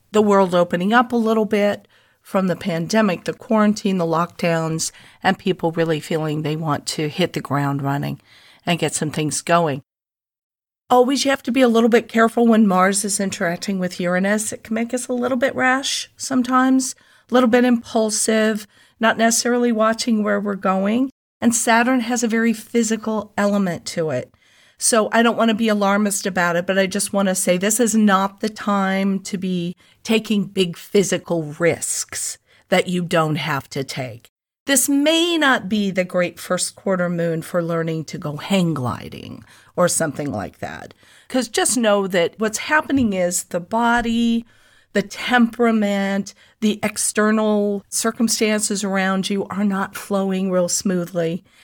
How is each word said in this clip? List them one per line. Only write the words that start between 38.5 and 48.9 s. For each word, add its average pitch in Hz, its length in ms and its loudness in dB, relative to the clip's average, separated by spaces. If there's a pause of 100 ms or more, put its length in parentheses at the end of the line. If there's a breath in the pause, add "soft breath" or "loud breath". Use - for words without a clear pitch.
gliding - 720 -8 (320 soft breath)
or 170 140 2
something 151 420 -4
like 101 280 -8
that. - 340 -12 (340 soft breath)
'Cause 254 220 -2
just - 260 0
know 202 320 2
that 175 300 0
what's 220 220 -2
happening 277 520 0
is 180 340 -2
the 180 140 -6
body, 233 840 0 (480 soft breath)
the 208 80 2
temperament, 202 1300 0 (280 soft breath)
the 214 200 0
external 214 1080 0
circumstances 214 960 0
around 190 440 0